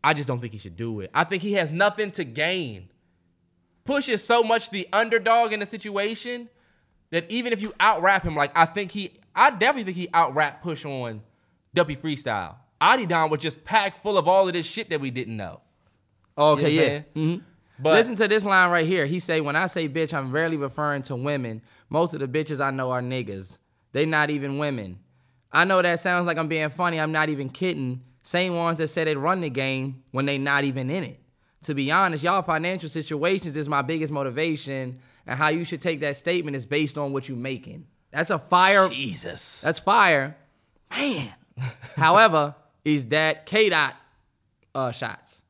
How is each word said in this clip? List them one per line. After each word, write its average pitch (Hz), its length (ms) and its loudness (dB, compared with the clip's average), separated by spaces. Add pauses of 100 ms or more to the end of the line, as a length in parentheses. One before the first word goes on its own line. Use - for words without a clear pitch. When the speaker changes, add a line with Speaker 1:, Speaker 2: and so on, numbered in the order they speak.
Speaker 1:
I 147 120 4
just 143 140 -4
don't 127 120 -2
think 120 120 -12
he 107 60 -16
should 92 180 -16
do 113 240 -6
it. 95 140 -10
I 160 100 2
think 175 180 -4
he 202 120 -2
has 165 180 0
nothing 202 400 0
to 180 120 -6
gain. 131 640 -6 (920)
Push 277 240 -2
is 226 160 -2
so 233 180 4
much 226 280 0
the 190 220 -6
underdog 226 600 2
in 214 80 -4
the 202 60 -4
situation 226 840 -6 (600)
that 170 200 -2
even 240 220 -2
if 208 80 -2
you 214 200 -6
out-rap 190 420 4
him, 165 120 -4
like, 143 200 0
I 165 120 6
think 190 260 -6
he, 202 200 -8 (220)
I 277 160 8
definitely 240 340 2
think 185 120 -6
he 175 180 -4
out-rap 151 480 2
Push 165 220 -8
on 120 380 -8 (520)
Duppy 156 220 0
Freestyle. 123 600 -4 (240)
Adidon 170 500 4
was 151 100 -2
just - 240 -8
packed 202 380 0
full 208 160 0
of 156 100 2
all 285 180 6
of 180 80 -2
this 165 120 -4
shit - 240 -10
that 156 100 -2
we 135 100 -6
didn't 117 260 -8
know. 95 240 -10 (760)
Speaker 2:
Okay, 147 340 4
Speaker 1:
You 151 60 4
know 160 60 6
what 147 60 6
I'm 143 40 0
Speaker 2:
yeah. 147 60 -6
Speaker 1:
saying? 147 60 -12 (320)
Speaker 2:
Mm-hmm. - 80 -14 (380)
Speaker 1:
But 156 120 4
Speaker 2:
Listen 233 220 4
to 208 120 2
this 208 160 2
line 185 260 4
right 170 160 4
here. 170 180 2
He 156 140 -2
say, 165 220 0
"When 143 160 -2
I 180 100 2
say 170 220 -4
bitch, 147 260 -2
I'm 135 160 -4
rarely 160 260 0
referring 143 480 -4
to 135 120 -8
women. 123 440 -4 (280)
Most 170 260 0
of 147 60 -8
the 135 80 -4
bitches 147 320 -4
I 139 100 0
know 131 220 -4
are 127 100 -2
niggas. 104 560 -8 (340)
They 147 140 0
not 151 240 0
even 139 280 -4
women. 113 420 -6 (500)
I 156 140 4
know 185 180 4
that 170 180 2
sounds 180 260 0
like 160 120 -2
I'm 160 80 -2
being 156 240 -2
funny. 165 300 -4
I'm 156 100 -2
not 156 200 0
even 139 200 -6
kidding. 135 520 -6 (200)
Same 180 320 -2
ones 165 240 -2
that 156 100 -2
say 160 160 -4
they 156 120 0
run 170 240 0
the 160 100 -4
game 131 640 -4
when 135 120 -2
they 139 140 0
not 139 240 2
even 135 260 -2
in 175 140 -4
it. - 180 -12 (440)
To 156 100 -6
be 139 160 -2
honest, 170 320 2
y'all 180 200 0
financial 165 460 -4
situations 156 680 -2
is 147 120 -6
my 143 140 0
biggest 156 300 -4
motivation, 135 880 -4 (260)
and 127 100 -6
how 151 120 2
you 165 160 0
should 160 160 -8
take 165 200 -2
that 143 160 -4
statement 165 400 -4
is 123 100 -8
based 143 300 -2
on 143 160 -4
what 135 160 -6
you 135 60 -8
making." 131 520 -10 (260)
That's 160 180 -2
a 180 80 0
fire. 190 500 6
Speaker 1:
Jesus. 127 720 -8
Speaker 2:
That's 160 180 -2
fire. 165 560 4 (600)
Man. 190 360 -4 (260)
<laughs> - 380 -10
However, 160 580 4 (300)
is 147 220 0
that 156 400 0
K 214 220 4
Dot, 151 260 2 (840)
uh, 131 160 0
shots. - 580 -12